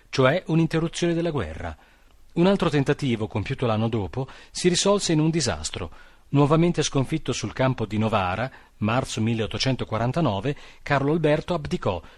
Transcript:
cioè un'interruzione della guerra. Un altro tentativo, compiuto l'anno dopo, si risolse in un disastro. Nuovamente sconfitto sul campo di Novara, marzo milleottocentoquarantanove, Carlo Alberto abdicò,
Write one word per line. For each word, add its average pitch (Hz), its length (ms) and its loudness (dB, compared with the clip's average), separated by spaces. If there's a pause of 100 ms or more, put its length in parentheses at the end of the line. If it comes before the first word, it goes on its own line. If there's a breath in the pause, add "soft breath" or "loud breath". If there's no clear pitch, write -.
(100)
cioè 135 360 4
un'interruzione 165 680 0
della 170 160 -2
guerra. 82 460 -6 (580 soft breath)
Un 170 120 4
altro 190 220 2
tentativo, 135 580 0
compiuto 120 400 -4
l'anno 110 220 2
dopo, 113 400 -4 (240 loud breath)
si - 160 0
risolse 196 440 2
in 156 60 4
un 156 120 4
disastro. 101 600 -4 (400 loud breath)
Nuovamente 160 520 4
sconfitto 139 500 -2
sul 104 200 -6
campo 131 340 0
di 107 100 -6
Novara, 107 540 0 (280 loud breath)
marzo 117 420 -2
milleottocentoquarantanove, 113 1400 -2 (260 loud breath)
Carlo 139 300 0
Alberto 156 420 0
abdicò, 143 480 -4 (160 loud breath)